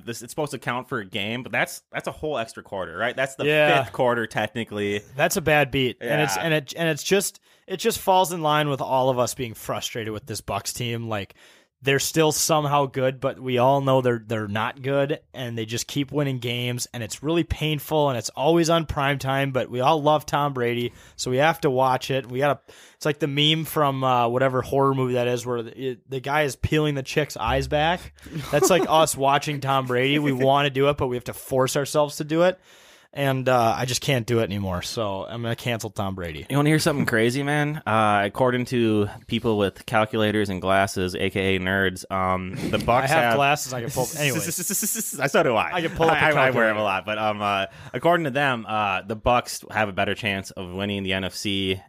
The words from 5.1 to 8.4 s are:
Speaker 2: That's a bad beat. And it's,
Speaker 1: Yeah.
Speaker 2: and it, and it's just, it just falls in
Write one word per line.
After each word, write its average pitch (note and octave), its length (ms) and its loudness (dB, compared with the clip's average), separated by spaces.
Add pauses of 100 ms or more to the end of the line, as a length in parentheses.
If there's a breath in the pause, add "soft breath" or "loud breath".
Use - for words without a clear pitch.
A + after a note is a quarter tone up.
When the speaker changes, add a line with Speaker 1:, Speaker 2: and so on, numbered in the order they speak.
Speaker 2:
That's E3 220 0
a F3+ 40 -4
bad D3 300 2
beat. C3 300 0
And D3+ 200 0
it's, A#2+ 140 0
Speaker 1:
Yeah. F#2 80 -2
Speaker 2:
and E3 100 0
it, D3+ 220 -2
and E3 140 -2
it's D3+ 140 -4
just, G3 360 0 (260 soft breath)
it F#3+ 120 -8
just - 220 -2
falls F#3 340 4
in F3 80 -4